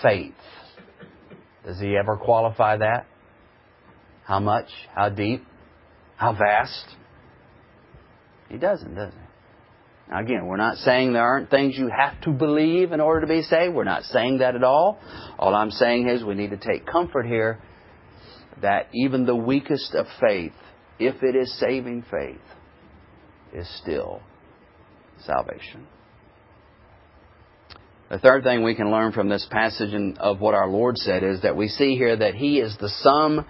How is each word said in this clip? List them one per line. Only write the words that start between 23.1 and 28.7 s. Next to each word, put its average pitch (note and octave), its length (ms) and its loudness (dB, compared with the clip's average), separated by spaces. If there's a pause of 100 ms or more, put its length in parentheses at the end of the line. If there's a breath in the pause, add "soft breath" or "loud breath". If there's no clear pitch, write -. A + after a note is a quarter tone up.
is F2 160 -12 (140)
still G1+ 400 -6 (1040)
salvation. - 640 -8 (2250)
The G2 120 -8
third C3 240 8
thing B2 200 2
we A2+ 120 0